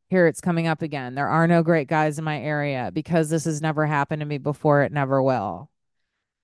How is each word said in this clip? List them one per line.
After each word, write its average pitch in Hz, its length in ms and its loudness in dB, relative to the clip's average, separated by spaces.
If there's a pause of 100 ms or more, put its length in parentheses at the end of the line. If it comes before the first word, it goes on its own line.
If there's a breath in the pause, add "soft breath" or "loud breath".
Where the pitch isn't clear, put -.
here 180 180 4
it's - 140 -2
coming 165 260 -2
up 160 160 -4
again. 135 320 -8
There 143 120 -2
are 160 200 4
no 170 160 4
great 160 240 2
guys 156 320 0
in 160 60 -6
my 151 140 -4
area. 139 540 -4
Because 156 360 0
this 160 160 0
has 151 160 -2
never 156 240 0
happened 151 340 -2
to 151 60 -6
me 147 120 -6
before, 143 460 2
it - 80 -2
never 135 320 0
will." 110 460 -2 (760)